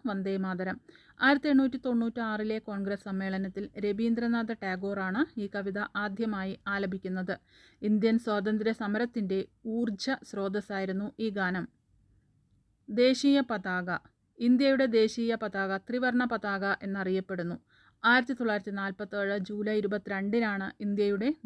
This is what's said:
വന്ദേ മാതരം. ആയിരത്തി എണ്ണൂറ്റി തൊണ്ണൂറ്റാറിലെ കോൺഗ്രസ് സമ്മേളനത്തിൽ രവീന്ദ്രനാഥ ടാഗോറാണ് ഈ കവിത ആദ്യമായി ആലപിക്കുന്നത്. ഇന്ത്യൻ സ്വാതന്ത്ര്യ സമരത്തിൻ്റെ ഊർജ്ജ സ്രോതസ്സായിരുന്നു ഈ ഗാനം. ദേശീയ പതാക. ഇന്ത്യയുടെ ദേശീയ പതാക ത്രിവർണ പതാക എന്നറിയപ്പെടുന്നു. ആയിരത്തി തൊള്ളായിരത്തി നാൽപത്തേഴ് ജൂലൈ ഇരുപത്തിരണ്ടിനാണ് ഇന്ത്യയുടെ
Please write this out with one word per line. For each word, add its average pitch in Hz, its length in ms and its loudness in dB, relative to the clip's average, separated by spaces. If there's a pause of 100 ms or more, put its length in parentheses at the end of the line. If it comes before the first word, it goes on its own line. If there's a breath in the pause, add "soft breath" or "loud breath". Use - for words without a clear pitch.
വന്ദേ 196 300 -2
മാതരം. 185 400 -4 (440 loud breath)
ആയിരത്തി 277 280 4
എണ്ണൂറ്റി 269 300 4
തൊണ്ണൂറ്റാറിലെ 226 800 -2
കോൺഗ്രസ് 202 480 -6
സമ്മേളനത്തിൽ 190 580 -4 (140)
രവീന്ദ്രനാഥ 226 760 0
ടാഗോറാണ് 196 680 -4 (140)
ഈ 202 100 -4
കവിത 196 320 -4 (180)
ആദ്യമായി 202 580 -2 (120)
ആലപിക്കുന്നത്. 190 680 -2 (480 soft breath)
ഇന്ത്യൻ 214 360 4
സ്വാതന്ത്ര്യ 214 560 0
സമരത്തിൻ്റെ 208 680 -2 (260)
ഊർജ്ജ 226 420 -2 (140)
സ്രോതസ്സായിരുന്നു 196 840 -4 (100)
ഈ 220 120 -2
ഗാനം. 185 360 -2 (1200)
ദേശീയ 262 520 6
പതാക. 185 480 -4 (500)
ഇന്ത്യയുടെ 262 540 6
ദേശീയ 226 420 2
പതാക 196 440 -2
ത്രിവർണ 247 460 0
പതാക 202 400 -2 (180)
എന്നറിയപ്പെടുന്നു. 185 760 -2 (480 soft breath)
ആയിരത്തി 240 300 4
തൊള്ളായിരത്തി 208 380 -2
നാൽപത്തേഴ് 202 640 -4
ജൂലൈ 208 380 -2
ഇരുപത്തിരണ്ടിനാണ് 202 880 -2 (140)
ഇന്ത്യയുടെ 202 480 2 (160)